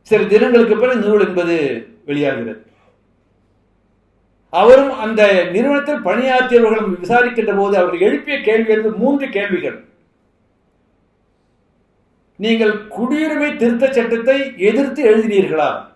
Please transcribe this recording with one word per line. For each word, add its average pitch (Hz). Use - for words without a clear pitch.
சில 202
தினங்களுக்கு 226
பிறகு 233
நூல் 202
என்பது 165
வெளியாகிறது. 127
அவரும் 262
அந்த 208
நிறுவனத்தில் 285
பணியாற்றியவர்களும் 233
விசாரிக்கின்ற 233
போது 196
அவர் 175
எழுப்பிய 269
கேள்வி 220
என்பது 214
மூன்று 269
கேள்விகள். 196
"நீங்கள் 220
குடியுரிமை 294
திருத்த 233
சட்டத்தை 233
எதிர்த்து 240
எழுதினீர்களா?" 190